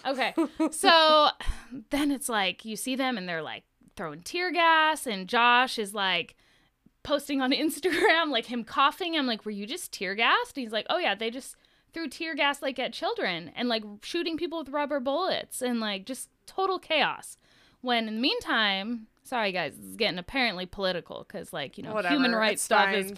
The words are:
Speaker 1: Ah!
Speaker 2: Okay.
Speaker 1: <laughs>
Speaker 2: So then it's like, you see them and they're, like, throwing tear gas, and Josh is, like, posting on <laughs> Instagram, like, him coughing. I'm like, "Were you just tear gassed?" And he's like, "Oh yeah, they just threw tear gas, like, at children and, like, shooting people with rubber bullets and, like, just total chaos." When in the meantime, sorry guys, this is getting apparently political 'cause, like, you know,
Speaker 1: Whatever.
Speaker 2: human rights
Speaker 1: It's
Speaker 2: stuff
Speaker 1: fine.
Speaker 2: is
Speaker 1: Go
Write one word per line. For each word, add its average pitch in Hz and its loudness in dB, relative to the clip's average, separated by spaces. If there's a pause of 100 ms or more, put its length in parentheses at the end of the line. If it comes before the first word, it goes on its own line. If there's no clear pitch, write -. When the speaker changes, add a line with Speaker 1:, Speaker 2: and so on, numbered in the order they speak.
Speaker 1:
Ah! 269 0
Speaker 2:
Okay. 240 0 (180)
Speaker 1:
<laughs> 311 0
Speaker 2:
So 311 8 (640)
then 285 2
it's 262 -2
like, 196 0
you 220 -8
see 262 -4
them 254 0
and 180 -6
they're, 165 -4
like, 117 -10 (320)
throwing 165 -8
tear 359 -4
gas, 311 4
and 190 -4
Josh 240 4
is, 202 -6
like, 185 0 (680)
posting 285 -2
on 254 2
<laughs> - -
Instagram, 330 2
like, 233 0
him 233 -6
coughing. 311 2
I'm 277 2
like, 226 -2
"Were 214 -6
you 208 -8
just 311 -10
tear 190 -4
gassed?" 302 2
And 269 -4
he's 220 -8
like, 214 -2
"Oh 320 2
yeah, 269 0
they 226 -4
just 254 -10 (380)
threw 330 -8
tear 330 -8
gas, 285 0
like, 269 -4
at 233 -4
children 247 -4
and, 240 -2
like, 226 0 (200)
shooting 339 -4
people 330 -6
with 277 -8
rubber 285 -2
bullets 285 -2
and, 247 -2
like, 196 -6
just - -12 (160)
total 381 -2
chaos." 269 -2 (440)
When 233 0
in 214 -6
the 226 -2
meantime, 226 0 (160)
sorry 196 -2
guys, 165 -4
this 104 -18
is 95 -14
getting 180 0
apparently 185 -2
political 185 -4
'cause, - -12
like, 147 -8
you 196 -12
know, 214 -8
Speaker 1:
Whatever. 202 0
Speaker 2:
human 247 2
rights 214 2
Speaker 1:
It's - -2
Speaker 2:
stuff 208 6
Speaker 1:
fine. 196 2
Speaker 2:
is 196 -2
Speaker 1:
Go 202 -12